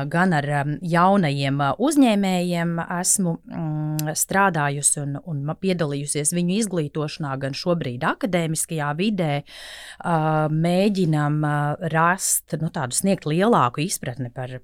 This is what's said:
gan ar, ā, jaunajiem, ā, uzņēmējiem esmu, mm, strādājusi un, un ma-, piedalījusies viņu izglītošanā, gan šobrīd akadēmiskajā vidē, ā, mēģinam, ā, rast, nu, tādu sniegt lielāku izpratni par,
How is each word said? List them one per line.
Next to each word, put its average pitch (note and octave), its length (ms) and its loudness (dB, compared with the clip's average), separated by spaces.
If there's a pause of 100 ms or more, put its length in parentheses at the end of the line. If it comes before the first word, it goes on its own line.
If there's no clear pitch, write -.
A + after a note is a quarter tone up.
gan E3+ 260 2
ar, C#3+ 140 0
ā, C#3+ 140 0 (180)
jaunajiem, E3 800 4
ā, C#3 160 2
uzņēmējiem F#3+ 960 2 (240)
esmu, F3+ 400 0
mm, D3+ 800 -4
strādājusi D3+ 880 0
un, C#3 100 -4 (140)
un C#3+ 160 -4
ma-, D#3 160 -4
piedalījusies D3 760 -2
viņu F3 220 2
izglītošanā, D3+ 880 -4
gan C#3 100 -4
šobrīd D3 480 -2 (120)
akadēmiskajā E3 800 -2
vidē, F#3 400 0
ā, - 800 -6 (320)
mēģinam, D#3+ 960 2
ā, D3 100 0 (380)
rast, E3+ 640 0
nu, D#3+ 140 -4
tādu C3 240 -4
sniegt F#3+ 320 0
lielāku D#3 560 2
izpratni B2 480 -6
par, B2+ 300 -10